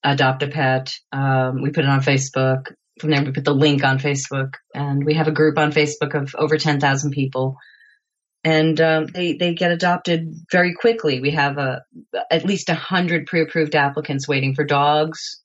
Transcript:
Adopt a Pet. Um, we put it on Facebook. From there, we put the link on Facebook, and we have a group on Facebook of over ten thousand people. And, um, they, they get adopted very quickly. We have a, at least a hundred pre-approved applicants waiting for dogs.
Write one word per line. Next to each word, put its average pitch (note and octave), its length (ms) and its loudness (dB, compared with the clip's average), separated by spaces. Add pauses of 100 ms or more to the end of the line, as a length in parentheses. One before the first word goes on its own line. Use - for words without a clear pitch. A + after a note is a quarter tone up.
Adopt C3+ 400 2
a C#3 40 -6
Pet. C3 440 -2 (200)
Um, C3 480 0
we C#3 100 0
put D3+ 120 0
it C#3 80 2
on C3+ 100 4
Facebook. C3+ 720 0 (280)
From D#3 100 -2
there, C#3+ 120 2
we D3 100 -2
put C#3 120 -4
the C#3+ 80 2
link C#3 300 4
on C3+ 160 2
Facebook, C3+ 560 -4 (180)
and C#3 320 -2
we D3+ 100 2
have D#3 120 2
a D#3 60 0
group D3+ 260 2
on D3+ 140 2
Facebook D3+ 420 0
of C#3 220 -4
over D#3 200 0
ten D3+ 220 0
thousand C#3 320 0
people. C3+ 460 -2 (880)
And, D#3+ 360 2
um, D#3+ 260 2
they, F3 260 -4
they F3 220 -2
get F3 180 0
adopted E3+ 600 0 (200)
very F3 220 2
quickly. D#3+ 460 0
We C#3+ 120 -2
have C#3+ 260 0
a, C3 240 -4 (480)
at E3 160 0
least G3 220 -2
a E3+ 60 0
hundred E3+ 520 -2
pre-approved D#3 480 0
applicants C#3 540 0
waiting C3+ 260 0
for C#3+ 100 0
dogs. D3 800 0